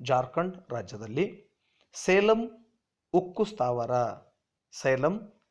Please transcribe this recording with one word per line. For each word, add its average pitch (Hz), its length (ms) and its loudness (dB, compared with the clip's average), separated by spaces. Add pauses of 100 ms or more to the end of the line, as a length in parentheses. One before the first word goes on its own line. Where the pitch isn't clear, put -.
ಜಾರ್ಖಂಡ್ 135 720 -2
ರಾಜ್ಯದಲ್ಲಿ. 113 840 -6 (340)
ಸೇಲಂ 214 760 2 (460)
ಉಕ್ಕು 180 320 2
ಸ್ಥಾವರ, 123 460 -2 (840)
ಸೇಲಂ, 139 600 0 (180)